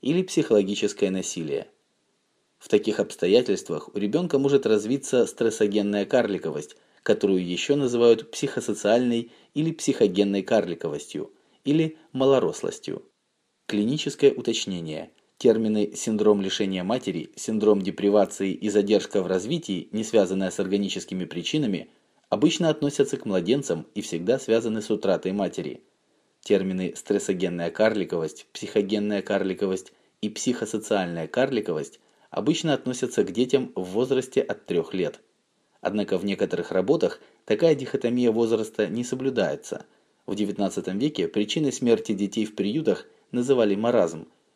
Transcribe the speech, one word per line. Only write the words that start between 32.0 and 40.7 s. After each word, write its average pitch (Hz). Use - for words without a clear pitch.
обычно 147
относятся 123
к 101
детям 127
в 92
возрасте 123
от -
трех 85
лет. 87
Однако 98
в 92
некоторых 90
работах 95
такая 151
дихотомия 123
возраста 110
не 117
соблюдается. 120
В 95
девятнадцатом 98